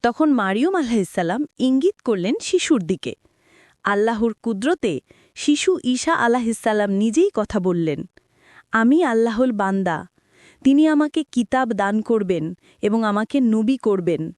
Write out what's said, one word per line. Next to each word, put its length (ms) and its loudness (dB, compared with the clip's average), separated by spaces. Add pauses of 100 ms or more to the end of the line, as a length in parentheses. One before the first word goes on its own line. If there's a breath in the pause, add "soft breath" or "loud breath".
তখন 320 2
মারিয়ম 420 0
আলাইহিসসালাম 680 -2 (120)
ইঙ্গিত 380 2 (100)
করলেন 360 0
শিশুর 400 0
দিকে। 340 -6 (680 soft breath)
আল্লাহর 500 0 (100)
কুদরতে 560 -2 (360 soft breath)
শিশু 480 0
ঈসা 300 -2
আলাইহিসসালাম 800 0
নিজেই 420 2
কথা 260 -2
বললেন, 460 -2 (680 soft breath)
"আমি 320 4
আল্লাহর 480 2
বান্দা, 540 -2 (580 soft breath)
তিনি 240 4
আমাকে 440 0
কিতাব 400 -2
দান 300 -2
করবেন 540 -2 (260 soft breath)
এবং 220 0
আমাকে 360 -2
নবী 380 2
করবেন।" 600 -2